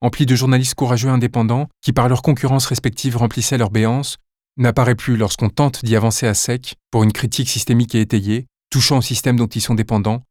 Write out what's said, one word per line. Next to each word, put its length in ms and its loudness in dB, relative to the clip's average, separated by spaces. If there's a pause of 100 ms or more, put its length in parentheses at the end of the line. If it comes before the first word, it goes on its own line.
empli 260 0
de 80 4
journalistes 400 2
courageux 340 0
indépendants 600 0 (120)
qui 120 0
par 160 2
leurs 140 0
concurrences 440 2
respectives 500 -4
remplissaient 420 0
leur 120 0
béance, 480 -2 (400)
n'apparaît 360 2
plus 220 -2
lorsqu'on 320 0
tente 360 0
d'y 120 2
avancer 300 0
à 80 0
sec 420 -4 (140)
pour 120 2
une 100 4
critique 360 -4
systémique 460 0
et 60 2
étayée, 460 -2 (240)
touchant 280 2
au 40 2
système 340 -2
dont 100 2
ils 160 -6
sont 120 -2
dépendants 560 -2